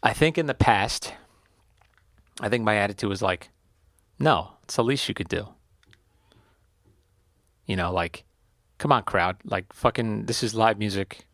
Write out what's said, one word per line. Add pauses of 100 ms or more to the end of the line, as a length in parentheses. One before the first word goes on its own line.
I
think
in
the
past, (1300)
I
think
my
attitude
was
like, (680)
"No, (120)
it's
the
least
you
could
do." (2250)
You
know,
like, (540)
"Come
on,
crowd.
Like,
fucking,
this
is
live
music.